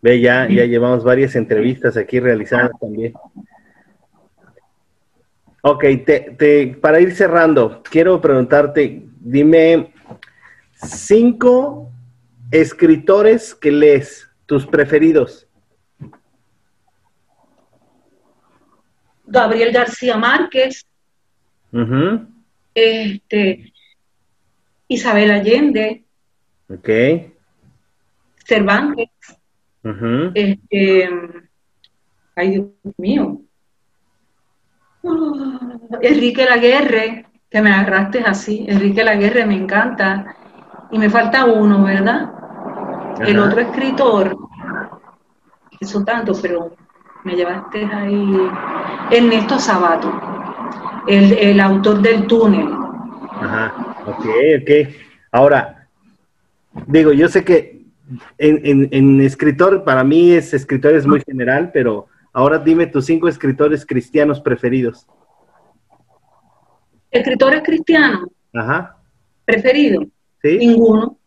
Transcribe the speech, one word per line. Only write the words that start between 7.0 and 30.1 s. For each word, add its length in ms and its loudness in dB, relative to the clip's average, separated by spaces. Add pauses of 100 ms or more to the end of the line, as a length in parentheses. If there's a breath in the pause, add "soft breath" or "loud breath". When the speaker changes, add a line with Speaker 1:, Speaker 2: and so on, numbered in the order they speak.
Speaker 1:
ir 140 2
cerrando, 760 2
quiero 320 2
preguntarte, 840 0 (160)
dime 720 2 (800 soft breath)
cinco 1160 0 (600)
escritores 1040 2
que 160 -2
lees, 580 2 (180)
tus 200 -2
preferidos. 800 0 (3750)
Speaker 2:
Gabriel 460 0
García 440 -2
Márquez. 680 -2 (880)
Speaker 1:
Ujú. 540 -2 (480)
Speaker 2:
Este, 1000 -2 (1160)
Isabel 420 0
Allende. 760 0 (640)
Speaker 1:
Ok. 180 -12 (1600)
Speaker 2:
Cervantes. 640 -2 (760)
Speaker 1:
Ujú. 500 -4